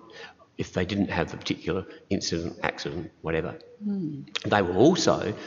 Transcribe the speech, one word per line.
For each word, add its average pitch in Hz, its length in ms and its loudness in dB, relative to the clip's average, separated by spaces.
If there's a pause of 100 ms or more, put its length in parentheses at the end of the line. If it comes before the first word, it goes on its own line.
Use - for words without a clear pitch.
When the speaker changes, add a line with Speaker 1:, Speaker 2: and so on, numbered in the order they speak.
(580)
Speaker 1:
if - 160 -6
they 92 120 0
didn't 101 240 0
have 82 220 0
the - 60 -10
particular - 480 -4 (260)
incident, 85 500 -2
accident, 78 480 -6 (120)
whatever. 160 360 -2 (260)
Speaker 2:
Hmm. 170 380 -4 (240)
Speaker 1:
They 107 160 4
will 90 160 2
also 107 560 6 (140)